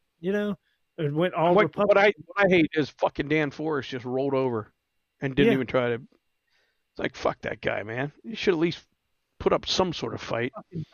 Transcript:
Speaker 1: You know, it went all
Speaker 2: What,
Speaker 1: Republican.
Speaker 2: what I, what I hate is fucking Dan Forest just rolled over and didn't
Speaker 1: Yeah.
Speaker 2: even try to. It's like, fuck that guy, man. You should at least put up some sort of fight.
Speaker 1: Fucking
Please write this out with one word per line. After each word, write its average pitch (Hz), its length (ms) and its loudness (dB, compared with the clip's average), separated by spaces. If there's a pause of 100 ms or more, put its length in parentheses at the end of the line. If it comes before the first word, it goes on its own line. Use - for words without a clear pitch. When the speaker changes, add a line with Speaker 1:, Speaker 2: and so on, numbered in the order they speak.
(200)
Speaker 1:
You 180 120 -4
know, 208 260 -2 (400)
it 147 140 -2
went 175 220 0
all 170 200 4
Speaker 2:
What, 208 120 6
Speaker 1:
Republican. 202 220 -2
Speaker 2:
what 202 100 6
I, 202 140 6 (140)
what 202 200 0
I - 20 4
hate 170 260 4
is 143 160 0
fucking - 380 -4
Dan 151 240 0
Forest 151 380 -4
just 127 140 -8
rolled 131 300 -2
over 123 380 -2 (480)
and 135 160 -4
didn't 143 160 6
Speaker 1:
Yeah. - 20 4
Speaker 2:
even 127 140 0
try 123 220 0
to. 117 40 0
It's - 1040 -20
like, - 160 -6
fuck - 280 -4
that - 180 -8
guy, 101 240 -4
man. 123 280 -6 (120)
You 226 100 -12
should 196 200 0
at 156 60 -2
least 165 240 -2 (540)
put - 140 0
up 156 140 -2
some 185 260 0
sort 110 220 -8
of 104 60 -8
fight. 120 360 -4
Speaker 1:
Fucking 170 380 -10